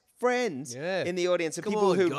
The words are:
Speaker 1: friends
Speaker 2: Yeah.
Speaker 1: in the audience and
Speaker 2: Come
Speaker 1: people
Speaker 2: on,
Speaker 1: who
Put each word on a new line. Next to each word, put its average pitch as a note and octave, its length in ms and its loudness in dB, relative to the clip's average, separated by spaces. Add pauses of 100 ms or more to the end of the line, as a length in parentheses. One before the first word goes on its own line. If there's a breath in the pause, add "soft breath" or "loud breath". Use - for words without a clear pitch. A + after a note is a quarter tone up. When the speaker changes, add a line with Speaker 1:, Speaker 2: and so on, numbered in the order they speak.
(200)
Speaker 1:
friends G3 560 -2
Speaker 2:
Yeah. E3+ 300 -2
Speaker 1:
in F3+ 100 -2
the F3+ 140 0
audience E3+ 280 0
and E3 60 -8
Speaker 2:
Come G#3 100 -2
Speaker 1:
people G3+ 180 4
Speaker 2:
on, F3 60 2
Speaker 1:
who F3+ 220 4